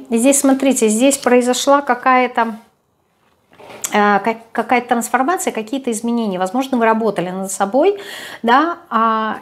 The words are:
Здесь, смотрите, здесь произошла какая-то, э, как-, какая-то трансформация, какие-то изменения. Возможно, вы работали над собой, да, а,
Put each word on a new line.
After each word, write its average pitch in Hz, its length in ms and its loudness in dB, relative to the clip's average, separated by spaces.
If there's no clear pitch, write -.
Здесь, 240 300 2
смотрите, 269 500 2
здесь 247 280 2
произошла 247 640 2
какая-то, 247 760 0
э, 208 260 4
как-, 226 180 -2
какая-то 240 380 -2
трансформация, 254 640 -2
какие-то 247 380 -6
изменения. 220 480 -4
Возможно, 247 380 -2
вы 226 80 2
работали 220 440 0
над 190 220 -8
собой, 277 500 0
да, 285 340 2
а, 220 520 0